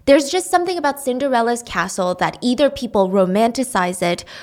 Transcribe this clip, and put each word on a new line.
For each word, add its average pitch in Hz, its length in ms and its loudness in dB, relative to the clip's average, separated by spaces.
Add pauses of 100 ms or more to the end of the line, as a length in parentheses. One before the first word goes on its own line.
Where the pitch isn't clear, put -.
There's 302 260 6
just 359 220 -2
something 359 260 0
about 285 220 -2
Cinderella's 240 640 -2
castle 180 520 -4
that 170 260 -4
either 247 280 2
people 220 400 0
romanticize 196 920 0
it 175 240 -2 (180)